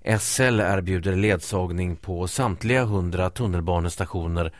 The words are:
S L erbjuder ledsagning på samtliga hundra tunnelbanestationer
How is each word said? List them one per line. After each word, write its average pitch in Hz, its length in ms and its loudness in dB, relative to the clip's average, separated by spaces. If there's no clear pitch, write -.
S - 360 0
L 123 200 4
erbjuder 92 560 0
ledsagning 90 800 0
på 90 320 -6
samtliga 120 560 0
hundra 90 460 0
tunnelbanestationer 87 1300 -2